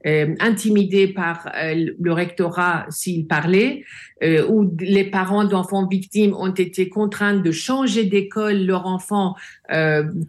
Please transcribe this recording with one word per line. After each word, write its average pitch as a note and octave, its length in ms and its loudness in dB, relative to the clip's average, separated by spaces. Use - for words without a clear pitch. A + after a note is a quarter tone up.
euh, D3+ 360 2
intimidés G3+ 640 2
par, E3+ 480 -4
euh, D#3+ 320 -2
le E3+ 140 0
rectorat F3 760 -2
s'ils E3 360 -4
parlaient, F#3 600 2
euh, D#3+ 260 4
où G3+ 320 2
les F#3+ 240 2
parents G3 400 0
d'enfants F#3+ 420 0
victimes G3 460 0
ont F#3 200 -4
été F#3 360 -2
contraints G3+ 480 0
de E3+ 140 2
changer A3+ 520 0
d'école G3+ 600 0
leur F3+ 200 0
enfant, F#3 500 -2
euh, D#3 320 2